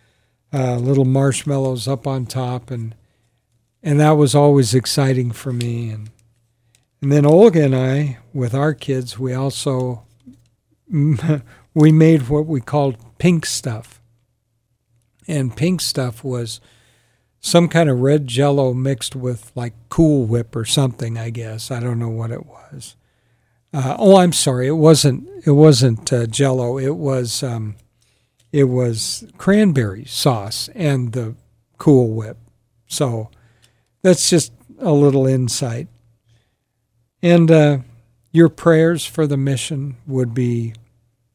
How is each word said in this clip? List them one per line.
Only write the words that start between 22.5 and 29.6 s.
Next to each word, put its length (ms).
Uh, 280
oh, 160
I'm 180
sorry. 320
It 60
wasn't, 580
it 60
wasn't, 600
uh, 140
Jell-O. 540
It 160
was, 480
um, 320
it 120
was 640
cranberry 680